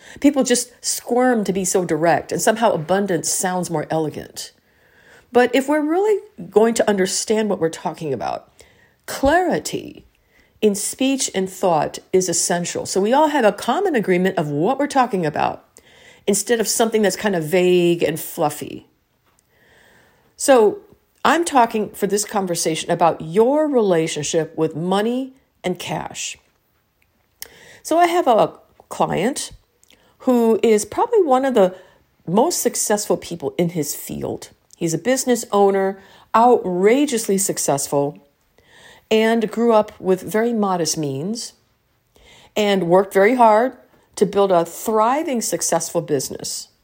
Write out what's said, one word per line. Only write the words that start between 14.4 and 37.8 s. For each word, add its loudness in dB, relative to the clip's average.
what 0
we're -2
talking 0
about, -4
instead 0
of -2
something 2
that's 2
kind -2
of -2
vague 4
and -2
fluffy. -6
So 4
I'm 2
talking 2
for -6
this -2
conversation -4
about 2
your 2
relationship 0
with -2
money -2
and -4
cash. -10
So -2
I 4
have 0
a 2
client -2
who 2
is 4
probably 2
one 2
of 0
the 4
most 0
successful -2
people -10
in 0
his -6
field. -10
He's -4
a -4
business -2
owner, 2
outrageously 2
successful, -2